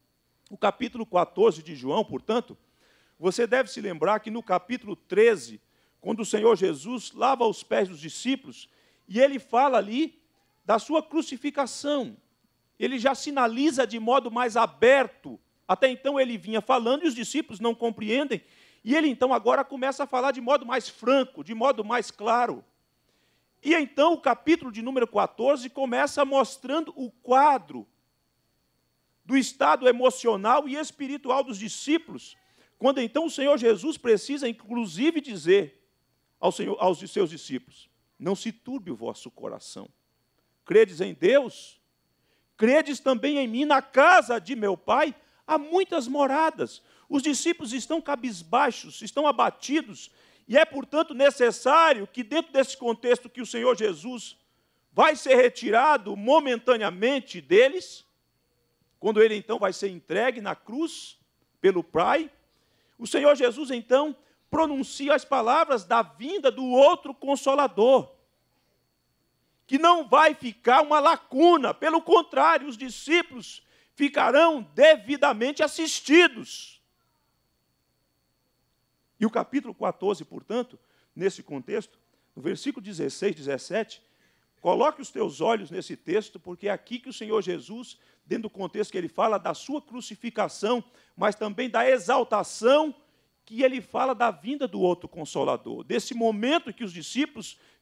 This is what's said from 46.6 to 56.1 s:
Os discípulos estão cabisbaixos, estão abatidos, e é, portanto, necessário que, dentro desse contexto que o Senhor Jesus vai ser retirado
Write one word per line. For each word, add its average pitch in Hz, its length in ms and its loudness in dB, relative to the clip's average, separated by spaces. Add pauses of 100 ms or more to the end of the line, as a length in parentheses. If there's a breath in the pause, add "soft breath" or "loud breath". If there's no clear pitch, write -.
Os 277 140 -2
discípulos 294 500 -2
estão 285 300 -4
cabisbaixos, 226 1040 -4
estão 277 240 -2
abatidos, 262 840 -2 (360 soft breath)
e 226 100 2
é, 320 80 6
portanto, 302 480 -4
necessário 254 920 4
que, - 160 -10
dentro 294 280 -4
desse 269 240 0
contexto 240 540 -2
que 254 120 -16
o 233 40 -10
Senhor 240 320 0
Jesus 208 580 -8 (560)
vai 294 240 4
ser 254 200 4
retirado 233 840 2